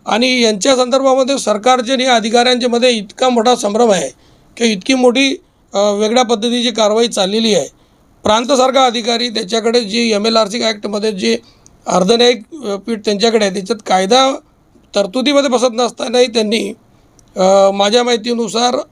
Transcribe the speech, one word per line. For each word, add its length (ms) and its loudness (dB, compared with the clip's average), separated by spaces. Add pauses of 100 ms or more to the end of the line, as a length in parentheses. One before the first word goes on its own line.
आणि 340 0
यांच्या 360 2
संदर्भामध्ये 600 0
सरकारचे 540 0
आणि 120 0
अधिकाऱ्यांच्या 680 2
मध्ये 200 2
इतका 380 -2
मोठा 260 2
संभ्रम 380 2
आहे 160 0 (480)
की 160 0
इतकी 220 -2
मोठी, 420 2 (380)
अ, 40 0
वेगळ्या 440 0
पद्धतीची 480 -2
कारवाई 380 0
चाललेली 460 0
आहे. 120 0 (580)
प्रांतसारखा 640 2
अधिकारी 420 -2
त्याच्याकडे 520 -2
जी 320 -2
एमएलआरसी 500 -2
ॲक्टमध्ये 500 -4
जे 260 -2 (480)
अर्धन्यायिक, 560 2 (240)
अ, 100 -6
पीठ 280 -8
त्यांच्याकडे 400 0
आहे, 100 -2
त्याच्यात 320 -6
कायदा 460 2 (640)
तरतुदीमध्ये 560 0
बसत 220 0
नसतानाही 540 -2
त्यांनी, 480 -2 (600)
अ, 340 4
माझ्या 320 0
माहितीनुसार 760 -2 (160)